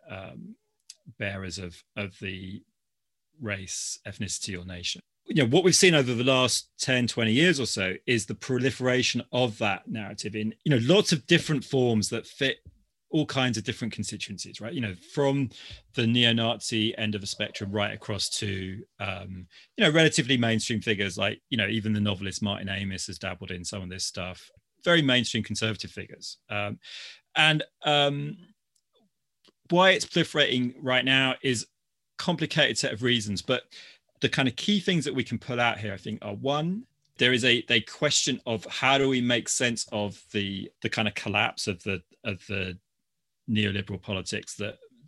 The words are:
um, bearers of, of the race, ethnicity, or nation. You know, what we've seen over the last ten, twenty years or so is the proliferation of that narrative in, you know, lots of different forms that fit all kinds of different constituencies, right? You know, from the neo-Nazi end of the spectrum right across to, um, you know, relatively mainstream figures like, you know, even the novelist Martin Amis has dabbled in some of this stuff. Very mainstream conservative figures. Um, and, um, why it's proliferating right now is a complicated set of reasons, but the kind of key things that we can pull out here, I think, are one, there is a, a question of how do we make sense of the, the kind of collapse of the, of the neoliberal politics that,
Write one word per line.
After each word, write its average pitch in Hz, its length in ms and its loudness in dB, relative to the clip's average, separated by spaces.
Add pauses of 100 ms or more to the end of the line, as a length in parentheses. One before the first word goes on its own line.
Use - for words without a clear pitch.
um, 98 460 -14 (640)
bearers 95 400 -8
of, 87 240 -12 (140)
of 101 240 -8
the 95 420 -10 (800)
race, 98 640 -8
ethnicity, 98 540 -6
or 87 40 -12
nation. 87 360 -8 (260)
You 170 180 4
know, 117 60 4
what 175 120 6
we've 175 140 6
seen 180 180 8
over 127 180 4
the 120 120 0
last 127 540 2
ten, 123 280 2
twenty 110 260 2
years 147 280 4
or 113 60 0
so 95 280 -2 (100)
is 120 220 0
the 110 80 -8
proliferation 127 880 0 (100)
of 123 260 0
that 101 280 -2
narrative 104 480 -8
in, 110 200 -4 (100)
you 156 60 2
know, 131 120 6
lots 175 300 4
of 143 160 0
different 156 360 2
forms 120 440 2
that - 180 -6
fit - 320 -4 (520)
all 151 160 2
kinds 127 300 0
of 110 60 -4
different 117 300 -6
constituencies, - 680 -10
right? 110 120 -10
You 143 80 -6
know, 101 140 -4 (200)
from 139 360 0 (440)
the 117 120 2
neo-Nazi 113 920 2
end 107 160 -2
of 101 60 -4
the 98 80 -8
spectrum 104 420 -6
right 104 220 0
across 104 360 -6
to, 95 540 -6 (160)
um, 95 480 -10 (300)
you 220 80 4
know, 156 60 6
relatively 156 460 4
mainstream 113 440 2
figures 98 380 0
like, 104 300 -2
you 120 100 -2
know, 98 80 2
even 110 260 -2
the 104 80 0
novelist 98 420 -2
Martin 101 260 -4
Amis 98 400 -6
has 92 100 -12
dabbled 92 320 -8
in 87 140 -10
some 98 180 -8
of 90 60 -10
this 90 160 -8
stuff. - 460 -8 (340)
Very 170 180 6
mainstream 123 400 2
conservative 107 480 -4
figures. - 480 -14 (100)
Um, 104 300 -6 (580)
and, 156 260 4 (220)
um, 143 520 2 (1300)
why 180 200 8
it's 180 160 2
proliferating 131 760 2
right 127 240 2
now 131 380 4
is 127 220 0
a - 20 -14 (500)
complicated 147 640 2
set 131 140 -2
of 110 100 -6
reasons, 107 400 0
but 123 220 0 (560)
the 131 80 4
kind 135 180 2
of 123 80 0
key 208 240 0
things 175 280 0
that 135 80 -4
we 127 100 -2
can 113 140 -4
pull 123 220 -4
out 117 180 2
here, 101 160 -6
I - 20 -8
think, 104 260 -10
are 104 120 -8
one, 151 500 -2 (320)
there 127 160 6
is 123 120 2
a, 123 260 4
a 117 100 4
question - 640 0
of 113 200 -4
how 135 320 2
do 135 100 4
we 131 120 2
make 120 280 0
sense 120 420 0
of 104 400 -4
the, 98 400 -4 (120)
the 113 80 -2
kind 107 180 0
of 98 60 -4
collapse 104 520 -2
of 95 180 -6
the, 95 180 -4 (200)
of 95 240 -8
the 92 300 -6 (720)
neoliberal 101 520 -2
politics 101 560 -8
that, 101 200 -8 (320)